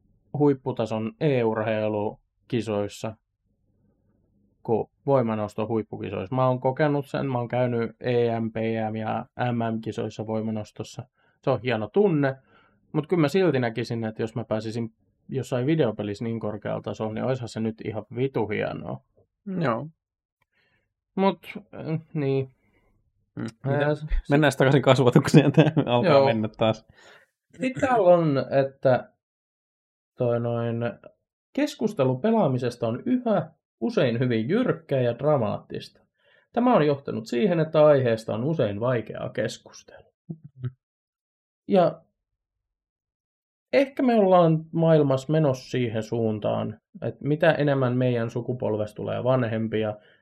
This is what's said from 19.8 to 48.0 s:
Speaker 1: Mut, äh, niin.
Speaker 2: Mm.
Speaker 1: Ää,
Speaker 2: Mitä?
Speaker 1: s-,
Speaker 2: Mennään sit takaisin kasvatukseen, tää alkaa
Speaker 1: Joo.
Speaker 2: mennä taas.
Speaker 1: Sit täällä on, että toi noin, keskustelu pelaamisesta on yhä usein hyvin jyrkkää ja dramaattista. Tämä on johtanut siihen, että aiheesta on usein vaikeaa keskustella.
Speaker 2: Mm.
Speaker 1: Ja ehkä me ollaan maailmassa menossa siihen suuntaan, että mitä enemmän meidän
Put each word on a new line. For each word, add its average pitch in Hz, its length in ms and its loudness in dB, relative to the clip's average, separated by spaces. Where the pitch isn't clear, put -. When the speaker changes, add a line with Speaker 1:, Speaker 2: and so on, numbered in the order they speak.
Speaker 1:
Mut, 190 240 0
äh, 156 440 -8
niin. 135 360 -2
Speaker 2:
Mm. 113 100 -6
Speaker 1:
Ää, 139 140 -2
Speaker 2:
Mitä? 147 160 0
Speaker 1:
s-, 151 120 -8
Speaker 2:
Mennään 143 220 4
sit - 60 -6
takaisin 135 240 4
kasvatukseen, 139 720 6
tää 151 200 6
alkaa 120 260 2
Speaker 1:
Joo. 139 140 6
Speaker 2:
mennä 110 300 0
taas. 110 300 0
Speaker 1:
Sit 254 200 -2
täällä 240 340 2
on, 151 300 2
että - 460 0
toi 120 220 0
noin, 117 360 -2
keskustelu 214 640 -2
pelaamisesta 131 720 0
on 117 180 -4
yhä 233 440 0
usein 156 380 0
hyvin 120 300 0
jyrkkää 165 520 0
ja 120 180 0
dramaattista. 123 840 -4
Tämä 240 220 2
on 151 120 4
johtanut 117 400 -2
siihen, 202 340 2
että 156 260 4
aiheesta 120 480 4
on 113 100 -4
usein 120 360 0
vaikeaa 117 480 -4
keskustella. - 800 -10
Speaker 2:
Mm. 123 80 -6
Speaker 1:
Ja 180 340 2
ehkä 277 300 2
me 240 120 4
ollaan 180 580 6
maailmassa 151 600 4
menossa 147 380 0
siihen 113 320 -2
suuntaan, 110 800 -4
että - 220 -8
mitä 151 280 2
enemmän 135 440 0
meidän 120 340 0